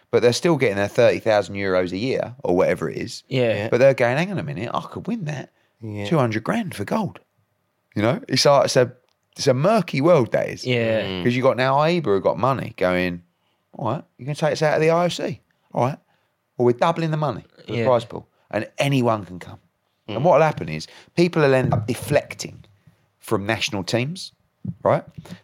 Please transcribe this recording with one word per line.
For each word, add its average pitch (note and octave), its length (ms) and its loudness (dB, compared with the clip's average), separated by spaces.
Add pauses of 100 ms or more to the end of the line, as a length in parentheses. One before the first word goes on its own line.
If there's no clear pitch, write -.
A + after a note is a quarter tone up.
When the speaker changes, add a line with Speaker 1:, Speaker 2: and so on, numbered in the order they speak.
Speaker 1:
but A#2 140 4
they're A#2+ 100 6
still E3+ 220 2
getting A#2 220 0
their G2+ 100 0
thirty G#2 320 4
thousand G#2 360 0
euros F#2 360 0
a F#2 60 -6
year A#2 360 -4 (100)
or F2+ 120 0
whatever E2 340 2
it A1 80 -8
is. - 300 -10
Speaker 2:
Yeah. B2 260 0
Speaker 3:
Yeah. G#2 160 -4
Speaker 1:
But B2+ 100 0
they're C3+ 140 6
going, B2 240 0
"Hang F3+ 140 -4
on E3 80 -4
a F2+ 40 -6
minute, D2+ 300 -8
I - 80 -4
could - 260 -12
win G#3+ 180 -6
that. C#3+ 260 -10 (280)
Speaker 3:
Yeah. G#2 260 -10
Speaker 1:
Two D#3 120 0
hundred A#2 260 0
grand G3+ 300 -4
for G2+ 120 -8
gold." F#3+ 340 -4 (760)
You G#2 60 -2
know, B2+ 260 0
it's - 180 0
like, C#3 200 6
it's - 100 -4
a, B2 160 4 (460)
it's - 100 -2
a C3+ 60 4
murky E3+ 480 0
world, D3+ 300 4
that - 180 0
is. - 160 -10
Speaker 2:
Yeah. A2+ 380 0
Speaker 3:
Mm. F#2 200 -4
Speaker 1:
'Cause B2 120 2
you B2+ 80 0
got B2+ 120 4
now C3 220 0
aiba D3+ 380 2
have F#2+ 80 0
got F2+ 160 0
money A2+ 380 -2
going, F2+ 440 0 (520)
"All - 180 -4
right, D#3+ 120 -6 (140)
you B2 80 -16
can D3 100 -6
take D3+ 180 0
us - 100 -4
out D3+ 120 2
of D#3 60 0
the D#3 80 2
I E3+ 160 2
O - 40 0
C. - 300 -6 (320)
All B2+ 140 0
right. C#3 140 -6 (580)
Well, A#2+ 100 0
we're B2 40 6
doubling E3 400 0
the D#3+ 60 -2
money C#3 260 -4 (140)
for - 160 -16
the A#2 60 -2
Speaker 2:
Yeah. A2+ 60 -2
Speaker 1:
prize A#2+ 200 2
pool - 220 -14 (220)
and - 180 -4 (100)
anyone A#2+ 480 0
can F2+ 140 -14
come." - 200 -18 (480)
Speaker 3:
Mm. G#2+ 100 -8
Speaker 1:
And B2 80 -2
what'll D3 200 6
happen F2+ 240 -4
is D#2 180 -8 (300)
people F3 240 2
will C#3 120 4
end B2+ 200 2
up G#2+ 140 -2
deflecting - 760 -4 (560)
from G2+ 260 -4
national G#2 380 -2
teams, C3 480 -4 (520)
right? A#2 200 2 (400)